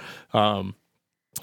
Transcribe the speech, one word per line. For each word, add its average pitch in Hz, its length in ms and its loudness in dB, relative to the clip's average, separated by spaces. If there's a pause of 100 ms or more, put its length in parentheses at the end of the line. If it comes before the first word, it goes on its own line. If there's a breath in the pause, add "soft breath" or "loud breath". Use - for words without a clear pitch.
(340 loud breath)
Um, 101 420 2 (680)